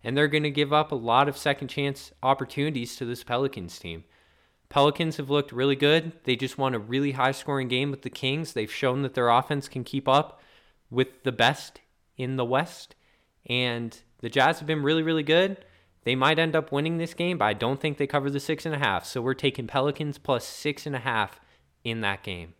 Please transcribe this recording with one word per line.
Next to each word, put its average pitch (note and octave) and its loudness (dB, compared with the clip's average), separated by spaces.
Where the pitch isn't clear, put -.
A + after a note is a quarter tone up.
and A#2+ -4
they're D3 4
gonna D3+ 0
give C#3+ 0
up D3+ 2
a D3 -2
lot A#2+ 4
of C#3+ -4
second C#3+ -2
chance C#3 -6
opportunities C3+ 0
to B2+ -6
this A#2+ -8
Pelicans A#2+ -4
team. E2 -10
Pelicans D3+ 2
have C#3 -6
looked C#3+ 0
really C3+ 2
good. D#3+ 4
They B2+ 2
just C3 -6
won C3 2
a A2 -2
really C3 -2
high C3 2
scoring C3+ -4
game B2+ 0
with C3+ -8
the - -10
Kings. C#3+ -4
They've A2 -2
shown C3 0
that B2+ -4
their A#2+ 4
offense C3+ 2
can B2+ -8
keep C#3 -4
up D3 2
with B2+ -2
the - 0
best A#2+ 0
in C3 -4
the B2+ 0
West, C3+ -2
and A#2+ -2
the A#2 -8
Jazz C3+ 4
have D3+ -8
been D#3 0
really, D#3+ 2
really D#3+ 0
good. F3+ 2
They B2 0
might D3+ 4
end D#3+ 2
up D#3 0
winning D#3+ 0
this E3 -4
game, F3 -2
but G#2 4
I G#2+ 4
don't B2 0
think D3 -4
they C#3+ 0
cover C#3+ 0
the C#3 -2
six - -4
and D#3+ -2
a C#3 -4
half. G2 2
So - -6
we're B2+ -2
taking C3 -2
Pelicans C#3+ -2
plus B2 -2
six - -6
and C#3+ -6
a B2 -4
half A2 -2
in A2+ -4
that G2 -2
game. F2 -10